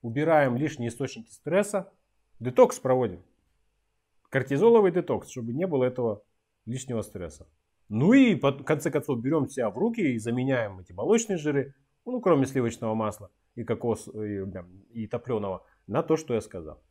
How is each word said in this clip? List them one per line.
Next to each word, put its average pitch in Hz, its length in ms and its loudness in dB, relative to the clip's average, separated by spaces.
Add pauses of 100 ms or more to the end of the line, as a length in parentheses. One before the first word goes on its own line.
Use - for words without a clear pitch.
Убираем 139 540 2
лишние 135 340 -4
источники 123 400 -10
стресса. 190 600 -2 (480)
Детокс 170 400 4
проводим. 123 440 0 (1040)
Кортизоловый 180 640 4
детокс, 160 380 -2
чтобы 117 240 -8
не 175 120 -2
было 139 180 2
этого 123 380 -2 (440)
лишнего 120 340 -6
стресса. - 480 -12 (400)
Ну 131 240 4
и 262 220 8
по-, 139 180 2
в 135 120 -10
конце 156 260 0
концов 135 300 -2
берём 139 280 0
себя 113 220 -2
в 110 80 -10
руки 226 240 -2
и 127 160 0
заменяем 117 640 -2
эти 90 120 -20
молочные 185 460 0
жиры, 143 360 -2 (300)
ну, 247 160 -6
кроме 147 240 4
сливочного 117 500 -2
масла 104 360 -6 (240)
и 117 100 -10
кокос, 110 440 -4
и, 104 360 -6
да, 92 220 -12 (240)
и 113 160 -10
топлёного, 104 580 -6 (220)
на 113 160 -2
то, 160 140 0
что 151 180 -4
я 107 80 -2
сказал. 80 480 -16